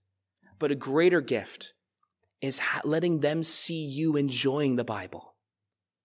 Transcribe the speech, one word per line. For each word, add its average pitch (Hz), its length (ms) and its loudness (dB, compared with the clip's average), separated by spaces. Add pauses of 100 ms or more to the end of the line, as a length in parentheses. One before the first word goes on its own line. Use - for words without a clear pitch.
(580)
But 147 120 0
a 143 40 2
greater 151 460 4
gift 117 540 -6 (680)
is 135 180 0
ha-, - 260 -2
letting 160 360 0
them 151 220 0
see 160 420 2
you 147 320 -2
enjoying 135 600 0
the 120 80 -2
Bible. 95 500 -10 (720)